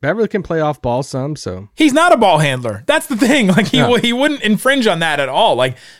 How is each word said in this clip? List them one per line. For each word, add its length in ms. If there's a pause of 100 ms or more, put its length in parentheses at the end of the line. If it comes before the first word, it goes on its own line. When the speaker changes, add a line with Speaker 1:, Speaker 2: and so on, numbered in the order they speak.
Speaker 1:
Beverley 280
can 160
play 160
off 200
ball 220
some, 320
so. 400
Speaker 2:
He's 180
not 200
a 40
ball 220
handler. 480
That's 220
the 80
thing. 320
<laughs> 0
Like, 180
he 120
Speaker 1:
No. 100
Speaker 2:
w-, 140
he 100
wouldn't 300
infringe 440
on 140
that 180
at 100
all. 280
Like, 200 (240)